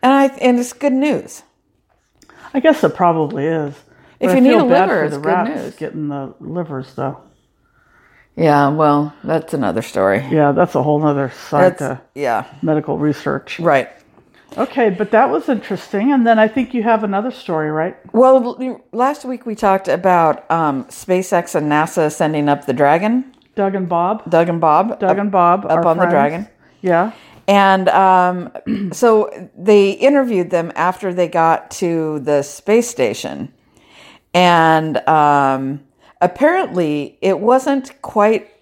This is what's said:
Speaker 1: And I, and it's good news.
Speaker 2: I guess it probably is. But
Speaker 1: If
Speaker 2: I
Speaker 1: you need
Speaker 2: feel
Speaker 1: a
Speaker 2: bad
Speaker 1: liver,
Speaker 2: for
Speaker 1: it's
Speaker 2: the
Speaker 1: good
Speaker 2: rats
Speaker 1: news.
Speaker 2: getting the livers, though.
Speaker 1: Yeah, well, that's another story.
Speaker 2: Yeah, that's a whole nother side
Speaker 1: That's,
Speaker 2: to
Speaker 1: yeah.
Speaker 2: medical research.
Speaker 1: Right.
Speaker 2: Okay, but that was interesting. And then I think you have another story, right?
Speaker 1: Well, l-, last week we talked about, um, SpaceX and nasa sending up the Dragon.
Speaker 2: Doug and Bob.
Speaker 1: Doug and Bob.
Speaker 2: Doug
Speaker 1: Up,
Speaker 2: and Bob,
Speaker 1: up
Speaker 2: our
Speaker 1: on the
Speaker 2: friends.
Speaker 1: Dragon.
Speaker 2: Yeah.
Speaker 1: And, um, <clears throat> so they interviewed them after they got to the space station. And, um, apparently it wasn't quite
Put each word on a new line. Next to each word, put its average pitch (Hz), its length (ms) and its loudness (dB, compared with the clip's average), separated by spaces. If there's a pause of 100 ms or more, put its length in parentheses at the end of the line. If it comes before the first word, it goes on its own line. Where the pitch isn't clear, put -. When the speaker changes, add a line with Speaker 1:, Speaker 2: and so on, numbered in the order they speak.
Speaker 1:
And 254 80 4
I, 277 140 4 (160)
and 247 180 2
it's 247 140 -6
good 285 200 -2
news. 262 500 -2 (1120)
Speaker 2:
I 269 40 0
guess 311 240 2
it 160 120 0
probably 160 500 0
is. 151 300 -4 (440)
But - 60 -4
Speaker 1:
If 185 60 2
Speaker 2:
I 269 40 4
Speaker 1:
you 262 60 4
need 247 80 6
Speaker 2:
feel 240 160 4
Speaker 1:
a 247 40 0
Speaker 2:
bad 262 200 4
Speaker 1:
liver, 220 120 0
Speaker 2:
for 151 40 -2
Speaker 1:
it's 147 100 -6
Speaker 2:
the 139 60 -8
Speaker 1:
good 151 60 -4
Speaker 2:
rats 175 220 0 (120)
Speaker 1:
news. - 140 -12
Speaker 2:
getting 156 340 -10
the 139 300 -10
livers, 151 560 -10
though. 131 220 -8 (1200)
Speaker 1:
Yeah, 147 340 2
well, 151 440 0 (100)
that's 160 300 -4
another 113 280 -4
story. 98 500 0
Speaker 2:
Yeah, 147 220 2
that's 170 220 0
a 135 60 0
whole 147 180 0
nother 143 300 -2
side 180 480 0
Speaker 1:
That's, - 20 -20
Speaker 2:
to 135 220 -6 (140)
Speaker 1:
yeah. 120 300 -2 (160)
Speaker 2:
medical 151 360 -2
research. 147 640 -4
Speaker 1:
Right. 151 300 0 (680)
Speaker 2:
Okay, 233 320 0
but 196 220 -4
that 233 180 4
was 311 200 -4
interesting. 214 600 -4
And 262 140 2
then 226 140 2
I 220 80 4
think 226 260 -4
you 240 100 -2
have 226 200 0
another 208 280 -4
story, 156 400 -4
right? 156 240 -4 (180)
Speaker 1:
Well, 262 300 4 (180)
l-, 254 200 -8 (100)
last 269 340 -4
week 254 200 -10
we 220 100 -8
talked 196 320 0
about, 170 640 0
um, 151 360 -2
SpaceX 185 680 -4
and 151 160 -2
nasa 156 400 0
sending 151 380 -2
up 143 160 0
the 135 80 -2
Dragon. 175 600 0 (220)
Speaker 2:
Doug 196 200 -2
and 185 120 -4
Bob. 175 420 -2
Speaker 1:
Doug 170 200 2
and 170 120 -2
Bob. 165 380 2
Speaker 2:
Doug 190 120 0
Speaker 1:
Up, 196 60 2
Speaker 2:
and 202 140 -2
Bob, 180 340 2
Speaker 1:
up 151 60 -2
Speaker 2:
our 170 160 2
Speaker 1:
on 165 100 2
the 180 60 2
Speaker 2:
friends. 175 100 0
Speaker 1:
Dragon. 156 340 0 (340)
Speaker 2:
Yeah. 180 300 0 (360)
Speaker 1:
And, 196 420 4
um, 180 640 2 (200)
<clears throat> 202 220 -4
so 214 640 0
they 202 340 4
interviewed 247 600 2
them 170 240 -2
after 180 380 -4
they 180 140 0
got 165 440 0
to 160 480 -4
the 143 240 0
space 220 460 -2
station. 101 600 -6 (840)
And, 160 640 4 (100)
um, 139 720 2 (380)
apparently 180 1040 -2
it 185 180 0
wasn't 262 600 0
quite 214 480 0 (120)